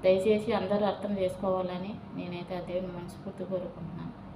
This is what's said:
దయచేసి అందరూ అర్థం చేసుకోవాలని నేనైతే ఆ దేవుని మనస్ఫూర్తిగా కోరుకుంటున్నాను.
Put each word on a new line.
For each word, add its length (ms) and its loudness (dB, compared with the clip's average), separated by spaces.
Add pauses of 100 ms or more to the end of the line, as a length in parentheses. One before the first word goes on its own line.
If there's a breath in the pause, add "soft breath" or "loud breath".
దయచేసి 500 6
అందరూ 320 4
అర్థం 340 0
చేసుకోవాలని 720 0 (220)
నేనైతే 400 -6
ఆ 40 -2
దేవుని 380 -4
మనస్ఫూర్తిగా 520 -8
కోరుకుంటున్నాను. 880 -6